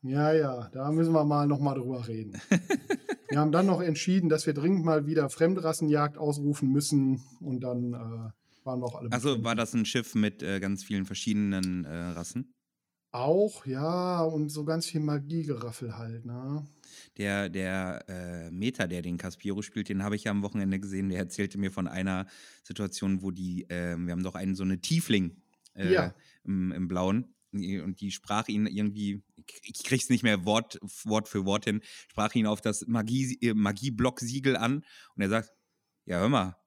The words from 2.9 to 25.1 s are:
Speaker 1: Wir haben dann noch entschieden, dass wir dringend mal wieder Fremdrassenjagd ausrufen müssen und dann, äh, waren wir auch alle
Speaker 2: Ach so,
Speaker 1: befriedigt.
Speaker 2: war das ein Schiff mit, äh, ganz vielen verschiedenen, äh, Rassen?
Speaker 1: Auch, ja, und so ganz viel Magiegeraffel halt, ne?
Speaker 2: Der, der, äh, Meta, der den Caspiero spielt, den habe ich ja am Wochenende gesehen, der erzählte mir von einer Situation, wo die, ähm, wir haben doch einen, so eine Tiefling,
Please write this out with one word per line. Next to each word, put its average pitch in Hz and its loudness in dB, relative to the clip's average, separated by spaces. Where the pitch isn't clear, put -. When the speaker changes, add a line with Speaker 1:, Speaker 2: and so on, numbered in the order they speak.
Speaker 1:
Wir 143 2
haben 151 4
dann 185 6
noch 185 4
entschieden, 180 2
dass 156 2
wir 151 2
dringend 165 2
mal 156 4
wieder 156 2
Fremdrassenjagd 156 2
ausrufen 147 0
müssen 135 4
und 131 -6
dann, 123 -2
äh, 113 -12
waren 127 -4
wir - -6
auch 117 -6
alle 120 -8
Speaker 2:
Ach 120 0
so, 139 0
Speaker 1:
befriedigt. 117 0
Speaker 2:
war 113 2
das 113 0
ein 113 4
Schiff - -2
mit, 107 2
äh, 95 0
ganz 98 -4
vielen 98 -2
verschiedenen, 95 0
äh, 78 -8
Rassen? 85 -8
Speaker 1:
Auch, 170 0
ja, 170 -2
und 156 0
so 147 -6
ganz 165 0
viel 165 -2
Magiegeraffel 143 -4
halt, 117 -10
ne? 135 -6
Speaker 2:
Der, 101 0
der, 92 -4
äh, 87 -8
Meta, 104 -2
der 87 -4
den 87 -4
Caspiero 95 -4
spielt, 104 -6
den 98 0
habe 104 0
ich 104 -6
ja 110 0
am 101 0
Wochenende 98 0
gesehen, 98 -4
der 92 -2
erzählte 98 -4
mir 98 -2
von 95 -4
einer 92 -2
Situation, 98 -2
wo 95 -4
die, 90 -4
ähm, 87 -4
wir 87 -4
haben 90 -2
doch 90 -6
einen, 95 0
so 95 -4
eine 92 0
Tiefling, 110 2